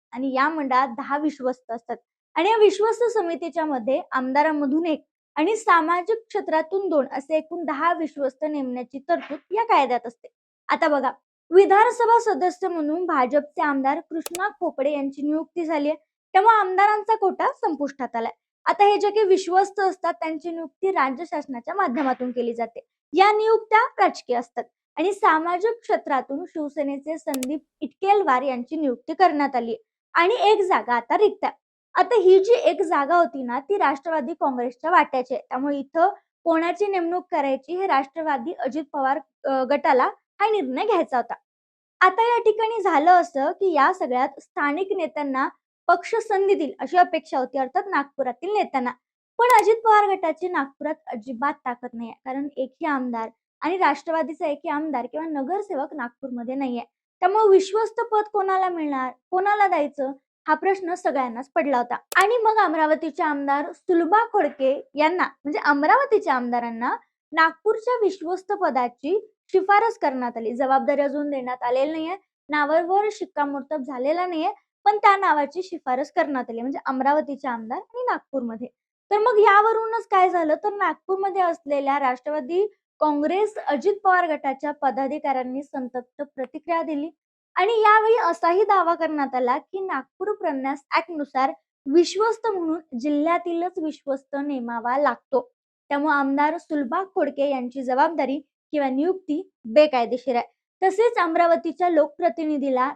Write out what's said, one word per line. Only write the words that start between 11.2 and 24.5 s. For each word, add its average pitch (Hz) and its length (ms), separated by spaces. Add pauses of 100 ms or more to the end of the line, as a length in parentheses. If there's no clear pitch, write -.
विधानसभा 440 680
सदस्य 370 480
म्हणून 330 380
भाजपचे 294 560
आमदार 285 380
कृष्णा 339 500 (100)
खोपडे 294 320
यांची 277 300
नियुक्ती 311 440
झाली 294 240
आहे, 311 80 (360)
त्यामुळे 427 220
आमदारांचा 415 600
कोटा 381 320
संपुष्टात 285 680
आलाय. 226 160 (340)
आता 339 180
हे 403 160
जे 415 100
काही 415 180
विश्वस्त 381 520
असतात 349 340
त्यांची 320 380
नियुक्ती 330 400
राज्य 277 340
शासनाच्या 285 500
माध्यमातून 262 560
केली 240 220
जाते. 226 320 (280)
या 381 180
नियुक्त्या 440 720
राजकीय - 300
असतात - 280 (340)